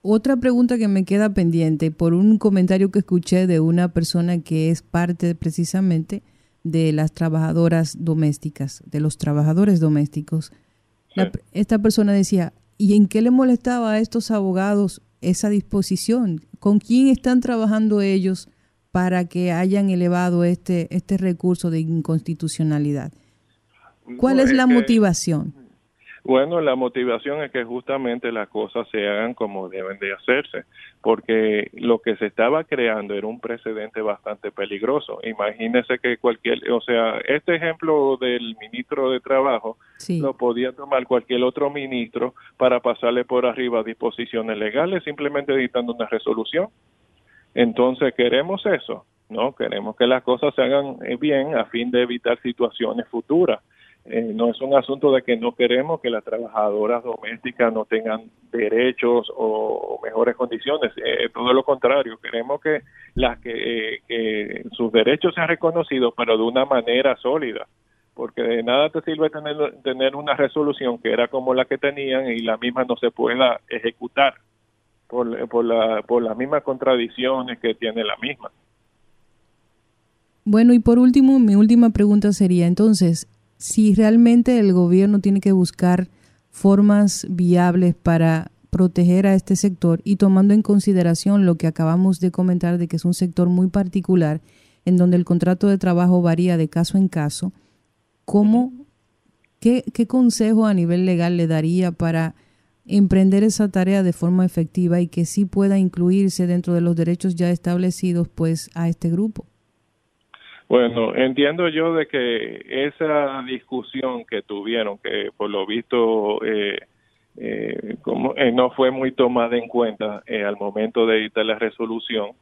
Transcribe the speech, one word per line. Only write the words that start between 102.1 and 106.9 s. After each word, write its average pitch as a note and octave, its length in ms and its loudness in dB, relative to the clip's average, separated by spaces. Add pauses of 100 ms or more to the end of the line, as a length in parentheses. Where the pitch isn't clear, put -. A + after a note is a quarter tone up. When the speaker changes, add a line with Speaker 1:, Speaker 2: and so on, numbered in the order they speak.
Speaker 1:
emprender F#3+ 560 4
esa G#3+ 280 2
tarea F#3+ 320 2
de F3+ 100 2
forma F3+ 320 2
efectiva F3 560 0
y E3+ 60 0
que E3+ 180 -2
sí G3+ 200 -2
pueda G3 320 0
incluirse F#3 720 0
dentro F3 260 0
de E3+ 80 2
los F3 140 2